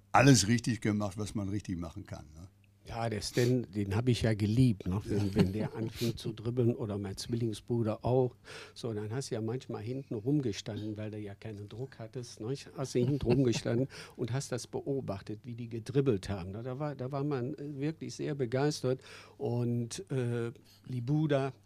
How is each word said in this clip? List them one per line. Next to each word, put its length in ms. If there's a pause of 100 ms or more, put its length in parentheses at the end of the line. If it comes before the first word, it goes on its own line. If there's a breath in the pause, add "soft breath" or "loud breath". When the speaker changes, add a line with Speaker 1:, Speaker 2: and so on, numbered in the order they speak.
(120)
Speaker 1:
alles 360
richtig 340
gemacht, 380
was 160
man 140
richtig 280
machen 280
kann, 280
ne? 140 (400)
Speaker 2:
Ja, 220
der 120
Stan, 520
den 220
hab 120
ich 140
ja 140
geliebt, 520
ne? 180
Wenn, 280
wenn 180
der 240
anfing 400
zu 160
dribbeln 440
oder 240
mein 180
Zwillingsbruder 880
auch. 300 (400 loud breath)
So, 180
dann 180
hast 200
du 40
ja 60
manchmal 400
hinten 320
rumgestanden, 840
weil 140
du 80
ja 160
keinen 340
Druck 300
hattest, 420
ne? 140 (240)
Hast 180
du 40
hinten 260
rumgestanden 600 (140)
<laughs> 140
und 160
hast 220
das 140
beobachtet, 760
wie 120
die 120
gedribbelt 640
haben, 220
ne? 120
Da 160
war, 160
da 160
war 140
man, 300
äh, 240
wirklich 360
sehr 200
begeistert. 680 (360 loud breath)
Und, 760
äh, 400 (340)
Libuda, 680 (140)